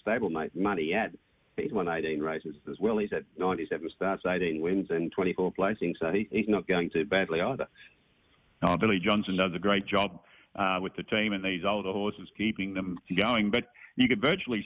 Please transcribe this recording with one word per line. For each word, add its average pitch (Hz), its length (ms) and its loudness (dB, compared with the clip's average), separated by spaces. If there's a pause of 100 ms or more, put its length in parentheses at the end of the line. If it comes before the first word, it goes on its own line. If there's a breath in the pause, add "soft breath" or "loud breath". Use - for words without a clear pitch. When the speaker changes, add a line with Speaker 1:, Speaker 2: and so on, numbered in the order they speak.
Speaker 1:
stablemate, 92 520 -2
Money 90 400 2
Ad, 101 200 -2 (420)
he's 135 160 -2
won 92 160 0
eighteen 80 320 -2
races 78 340 -6 (160)
as 69 80 -10
well. 107 180 2
He's 104 140 -2
had 80 140 -4 (120)
ninety-seven 85 580 -2
starts, 92 300 -2
eighteen 87 360 0
wins 90 280 0
and 82 220 -2
twenty-four 90 420 0
placings, 95 460 0
so 82 120 -2
he, 104 200 0
he's 104 160 0
not 101 180 2
going 87 240 0
too 82 160 0
badly 87 360 0
either. 123 260 -2 (960 loud breath)
Speaker 2:
Oh, 87 140 4
Billy 98 260 4
Johnson 104 340 2
does 92 160 2
a 90 60 -4
great 101 260 2
job, 101 360 0 (340 soft breath)
uh, 95 260 0
with 92 140 -8
the 87 80 -8
team 107 300 0
and 95 100 -4
these 92 220 -2
older 98 260 -2
horses, 101 440 -4
keeping 101 380 -2
them 92 240 -4 (180)
going. 107 360 2
But 120 140 2 (300 loud breath)
you 127 120 6
could 113 140 2
virtually 123 440 0